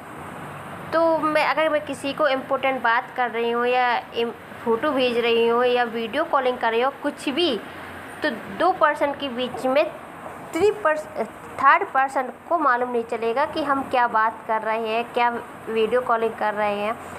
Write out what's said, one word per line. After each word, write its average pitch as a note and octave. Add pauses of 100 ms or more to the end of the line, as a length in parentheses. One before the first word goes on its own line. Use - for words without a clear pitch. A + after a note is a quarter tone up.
(920)
तो E4
मैं, D4+
अगर D4+
मैं D4+
किसी C#4
को D4
important C4
बात A#3+ (120)
कर B3
रही A#3
हूँ A#3+
या B3 (120)
इम-, -
फ़ोटो A#3
भेज B3
रही A#3
हूँ A#3
या B3
वीडियो A#3
कॉलिंग B3+
कर A#3
रही A3+
हूँ, C4+ (100)
कुछ C#4+
भी, C#4+ (640)
तो D4+
दो C#4
person D4+
के C#4
बीच B3
में C#4+ (600)
three F#4
पर्स-, D#4 (340)
third E4
person C4+ (260)
को E4+
मालूम B3
नहीं A#3
चलेगा A3+
कि D#4
हम C#4
क्या B3
बात A3
कर A3
रहे A3
हैं, A3+
क्या A#3+ (380)
वीडियो A3
कॉलिंग A3+
कर G#3+
रहे G#3
हैं G#3 (200)